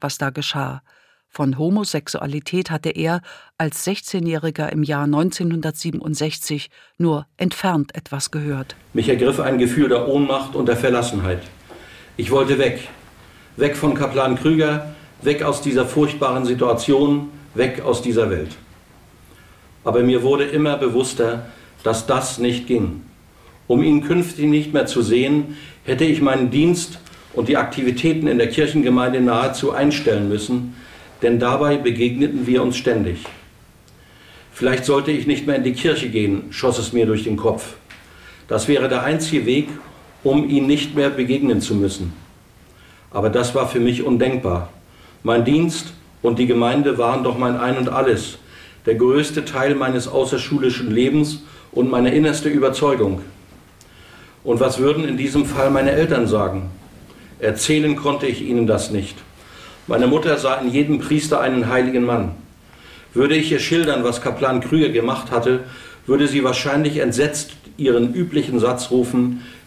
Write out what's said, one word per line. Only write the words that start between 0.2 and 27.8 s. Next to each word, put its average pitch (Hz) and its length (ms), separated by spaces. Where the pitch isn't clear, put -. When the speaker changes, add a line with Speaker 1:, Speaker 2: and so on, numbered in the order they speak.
Speaker 1:
geschah. 135 520
Von 135 300
Homosexualität 170 1120
hatte 160 180
er 165 300
als - 280
Sechzehnjähriger 165 880
im 151 100
Jahr 143 240
neunzehnhundertsiebenundsechzig 156 1600
nur 160 280
entfernt 175 580
etwas - 380
gehört. 147 420
Speaker 2:
Mich 113 140
ergriff 127 300
ein 135 200
Gefühl 123 300
der 120 200
Ohnmacht 135 480
und 127 100
der 117 100
Verlassenheit. 98 680
Ich - 160
wollte 135 260
weg. 131 300
Weg 143 200
von 143 180
Kaplan 131 420
Krüger, 151 580
weg 147 200
aus 143 200
dieser 127 240
furchtbaren 131 580
Situation, 135 880
weg 123 260
aus - 220
dieser 113 280
Welt. 80 260
Aber 113 180
mir 123 200
wurde 139 220
immer 147 320
bewusster, 120 720
dass 110 240
das 131 320
nicht 120 280
ging. 101 360
Um 127 160
ihn 151 220
künftig 170 420
nicht 151 260
mehr 135 140
zu 123 160
sehen, 135 540
hätte 131 200
ich 156 160
meinen 131 300
Dienst 165 480
und 113 160
die 147 80
Aktivitäten 139 680